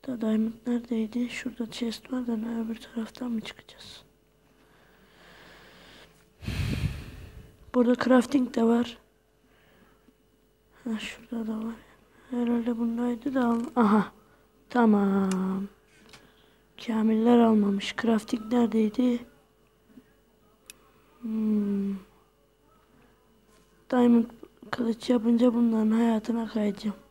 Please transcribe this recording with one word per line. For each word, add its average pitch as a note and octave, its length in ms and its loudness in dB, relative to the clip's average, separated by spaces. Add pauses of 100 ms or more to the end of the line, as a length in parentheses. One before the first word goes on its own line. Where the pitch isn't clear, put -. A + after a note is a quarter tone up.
Da B3 140 -8
diamond A3 320 0 (140)
neredeydi? A#3+ 640 -4
Şurada A3+ 400 -8
chest - 420 -8
var B3+ 140 -6
da A#3 100 -4
ne, A3+ 240 -6
öbür A3 160 -6
taraftan A#3 540 -10
mı A3+ 100 -4
çıkacağız? - 640 -20 (3750)
Burada B3 200 4 (100)
crafting B3+ 500 2
de A3+ 100 2
var. A#3 340 0 (1900)
Ha, A3+ 140 -6
şurada - 480 -10
da A3 200 -6
var. A3+ 80 -8 (560)
Herhalde A#3+ 480 -2
bundaydı A#3+ 560 -4
da B3+ 120 2
al-, A#3 300 0
aha. G#3 360 4 (580)
Tamam. G3 1000 2 (1160)
Kamiller A3 520 4
almamış. G#3 640 4
Crafting A3 500 0
neredeydi? A#3+ 720 2 (1900)
Hmm. G#3 760 -2 (1900)
Diamond A#3+ 340 6 (460)
kılıç A#3 400 -4
yapınca A#3 440 4
bunların A3+ 360 2
hayatına A3+ 580 0
kayacağım. G#3 480 -4 (140)